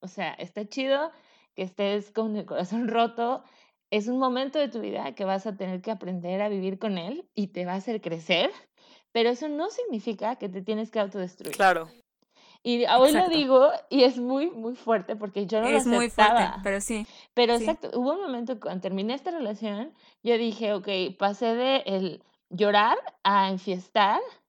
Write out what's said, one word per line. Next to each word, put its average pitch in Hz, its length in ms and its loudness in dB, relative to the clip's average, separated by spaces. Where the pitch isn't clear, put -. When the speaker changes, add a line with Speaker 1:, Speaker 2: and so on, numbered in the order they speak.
Speaker 1:
O 202 80 -14
sea, 170 260 -6
está 202 340 -10
chido 277 440 -2
que 180 80 -8
estés 202 480 -4
con 220 260 -2
el 196 100 -6
corazón 190 420 -4
roto. 233 560 0
Es 208 180 0
un 247 100 -2
momento 262 400 0
de 285 100 2
tu 220 120 -8
vida 208 340 -6
que 202 100 -6
vas 190 220 -2
a 202 100 -6
tener 185 260 -6
que 220 100 -6
aprender 185 500 -4
a 208 60 0
vivir 190 320 -4
con 202 180 -4
él 226 360 -10
y 202 140 -2
te 180 180 -8
va 175 80 -6
a - 20 -4
hacer 214 240 -6
crecer, 170 500 0
pero 233 180 2
eso 247 180 -4
no 302 220 -4
significa 240 680 -6
que 202 120 -8
te 185 140 -10
tienes 214 280 -4
que - 100 -4
autodestruir". 190 560 -6
Speaker 2:
Claro. 170 340 4
Speaker 1:
Y 240 220 0
hoy 262 260 8
lo 311 60 4
Speaker 3:
Exacto. 370 120 4
Speaker 1:
digo, 277 400 6
y 262 140 6
es 247 140 4
muy, 269 320 -2
muy 233 260 -8
fuerte 220 400 -2
porque 202 300 -6
yo 214 140 0
no 226 100 0
lo 226 80 4
Speaker 3:
Es 254 80 0
muy 240 240 2
fuerte, 214 320 6
Speaker 1:
aceptaba. - 200 -4
Speaker 3:
pero 196 180 -2
sí, 208 260 -6
Speaker 1:
Pero 240 200 4
Speaker 3:
sí. 240 100 0
Speaker 1:
exacto, - 340 -4
hubo 254 140 0
un 370 100 -4
momento 240 380 -6
cuando 185 220 -8
terminé 196 320 -4
esta 277 160 -8
relación, 220 600 -6
yo 233 160 2
dije, 226 360 -2
"Ok, 196 140 -6
pasé 202 360 0
de 254 220 0
el 185 360 -4
llorar 208 480 4
a 196 260 4
enfiestar 196 680 0